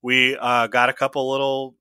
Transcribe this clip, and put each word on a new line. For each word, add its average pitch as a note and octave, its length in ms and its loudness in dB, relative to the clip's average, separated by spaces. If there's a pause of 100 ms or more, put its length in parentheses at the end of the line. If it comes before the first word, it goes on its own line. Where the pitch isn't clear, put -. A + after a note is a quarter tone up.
we, B2+ 380 2
uh, A#2+ 280 0
got B2 200 2
a C3 60 -2
couple C3+ 360 -2
little C3+ 520 -4